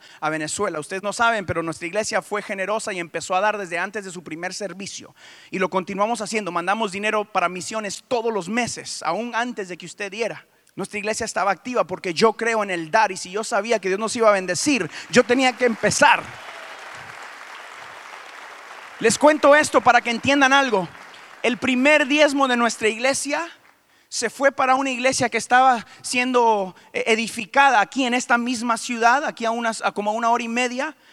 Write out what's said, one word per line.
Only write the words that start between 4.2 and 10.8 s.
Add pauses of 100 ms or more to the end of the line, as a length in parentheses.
primer
servicio. (340)
Y
lo
continuamos
haciendo.
Mandamos
dinero
para
misiones
todos
los
meses,
aún
antes
de
que
usted
diera. (300)
Nuestra